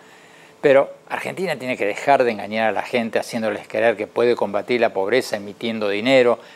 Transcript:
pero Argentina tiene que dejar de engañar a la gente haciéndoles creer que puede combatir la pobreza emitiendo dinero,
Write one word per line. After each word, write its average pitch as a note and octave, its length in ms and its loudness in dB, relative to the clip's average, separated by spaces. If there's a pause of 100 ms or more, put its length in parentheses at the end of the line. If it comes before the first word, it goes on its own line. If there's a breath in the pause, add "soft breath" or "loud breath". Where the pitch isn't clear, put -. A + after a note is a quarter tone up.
(640 loud breath)
pero C#3 280 6 (200)
Argentina D3+ 460 -6
tiene B2 200 -6
que G#2+ 80 -4
dejar C3 400 2
de A#2+ 60 2
engañar G#2+ 400 -2
a - 20 -4
la G2 80 -2
gente A2+ 380 -4
haciéndoles G#2+ 500 -4
creer A2 300 0
que G#2 80 -6
puede A#2+ 280 2
combatir G#2 460 -2
la G#2+ 140 2
pobreza A2 420 -2
emitiendo G#2 540 -6
dinero, A#2+ 480 4 (160 loud breath)